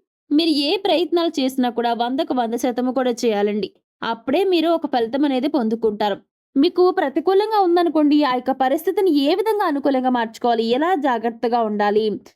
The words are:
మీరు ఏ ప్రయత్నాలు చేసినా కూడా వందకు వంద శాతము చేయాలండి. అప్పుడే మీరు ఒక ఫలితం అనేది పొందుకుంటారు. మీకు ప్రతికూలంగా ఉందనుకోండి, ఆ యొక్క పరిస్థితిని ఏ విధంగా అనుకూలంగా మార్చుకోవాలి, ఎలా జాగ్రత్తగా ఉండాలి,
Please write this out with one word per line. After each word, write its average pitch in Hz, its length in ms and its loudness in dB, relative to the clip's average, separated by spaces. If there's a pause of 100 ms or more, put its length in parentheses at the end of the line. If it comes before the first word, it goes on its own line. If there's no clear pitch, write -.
(300)
మీరు 311 300 2
ఏ 285 160 0
ప్రయత్నాలు 339 580 0
చేసినా 262 360 -2
కూడా 233 240 -2
వందకు 262 400 -4
వంద 233 200 -2
శాతము 247 400 -2 (200)
చేయాలండి. 208 560 -2 (320)
అప్పుడే 226 420 -2
మీరు 339 260 2
ఒక 330 160 0
ఫలితం 254 380 -2
అనేది 269 240 0
పొందుకుంటారు. 220 680 -2 (380)
మీకు 339 340 2
ప్రతికూలంగా 370 720 0
ఉందనుకోండి, 330 640 2
ఆ 269 100 0
యొక్క 254 260 -2
పరిస్థితిని 339 500 0 (100)
ఏ 285 140 2
విధంగా 415 320 0
అనుకూలంగా 269 440 0
మార్చుకోవాలి, 233 580 0
ఎలా 285 220 0 (140)
జాగ్రత్తగా 233 580 -2
ఉండాలి, 208 420 0 (320)